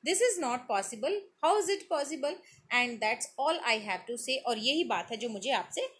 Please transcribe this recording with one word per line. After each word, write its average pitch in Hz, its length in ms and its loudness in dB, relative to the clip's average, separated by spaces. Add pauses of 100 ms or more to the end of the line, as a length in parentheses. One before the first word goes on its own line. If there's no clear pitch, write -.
This 381 140 4
is 415 220 2
not 247 140 0 (120)
possible, 220 440 0 (300)
how 330 160 6
is 349 100 -2
it 392 220 0
possible? 285 420 -2 (400)
And 240 300 2
that's 233 240 0 (120)
all 320 240 2
I 226 140 4
have 202 320 -4
to 240 100 -4
say। 262 260 -2
और 233 120 0
यही 277 260 2
बात 214 260 -2
है 226 60 -4
जो 233 120 -6
मुझे 208 220 -4
आपसे 202 300 -2 (200)